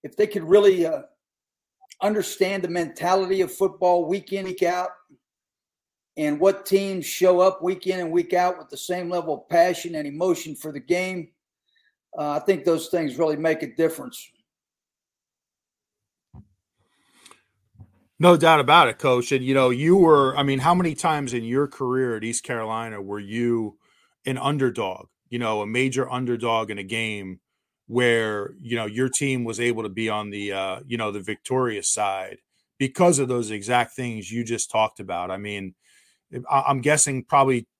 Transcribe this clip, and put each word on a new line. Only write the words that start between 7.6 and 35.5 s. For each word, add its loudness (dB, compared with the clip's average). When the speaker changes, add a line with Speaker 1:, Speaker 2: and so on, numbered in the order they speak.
Speaker 1:
week -2
in -2
and -4
week 0
out 2
with -20
the -14
same -6
level -4
of -10
passion 2
and -6
emotion -2
for -12
the -10
game, -4
uh, -4
I -2
think 0
those 0
things -2
really 0
make 0
a -12
difference. -4
Speaker 2:
No 10
doubt 6
about 8
it, -4
Coach. 2
And, 0
you 0
know, 4
you 4
were, 6
I 2
mean, 0
how 4
many 0
times -2
in -4
your 0
career -2
at -8
East -6
Carolina -6
were -8
you -4
an -4
underdog, -2
you -6
know, -2
a -4
major -2
underdog -2
in -8
a -12
game -8
where, 0
you -8
know, -4
your -2
team -2
was -6
able -2
to -6
be -4
on -6
the, -8
uh, -6
you -6
know, -4
the -8
victorious -4
side -4
because 2
of 0
those -2
exact -2
things -8
you -4
just -6
talked 0
about? -6
I -6
mean, -10